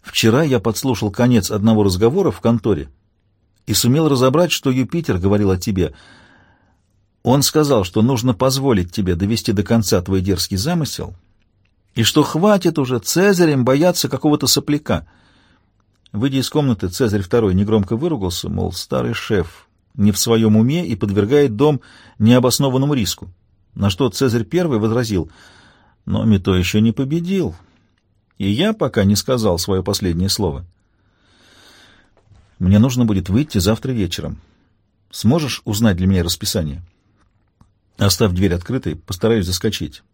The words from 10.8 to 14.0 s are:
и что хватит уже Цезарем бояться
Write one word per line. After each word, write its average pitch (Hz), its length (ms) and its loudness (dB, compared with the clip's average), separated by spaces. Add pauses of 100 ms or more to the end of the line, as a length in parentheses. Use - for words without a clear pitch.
и 113 80 -2
что 147 220 2
хватит 180 560 0
уже 127 180 -2
Цезарем 170 680 2
бояться 147 440 2